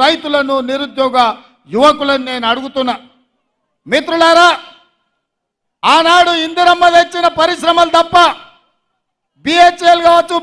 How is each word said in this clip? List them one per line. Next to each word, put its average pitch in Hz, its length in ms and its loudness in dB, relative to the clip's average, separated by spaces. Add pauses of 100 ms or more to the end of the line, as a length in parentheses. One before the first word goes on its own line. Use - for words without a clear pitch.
రైతులను, 294 540 -2 (140)
నిరుద్యోగ 262 480 -4 (580)
యువకులను 277 540 0
నేను 247 220 -8
అడుగుతున్నా, 262 440 -6 (920)
మిత్రులారా, 330 640 2 (1300)
ఆనాడు 330 480 2 (140)
ఇందిరమ్మ 349 500 0
తెచ్చిన 349 320 0 (120)
పరిశ్రమలు 330 580 0
తప్ప 330 180 0 (1300)
బిహెచ్ఎల్ 349 600 2
కావచ్చు, 339 360 0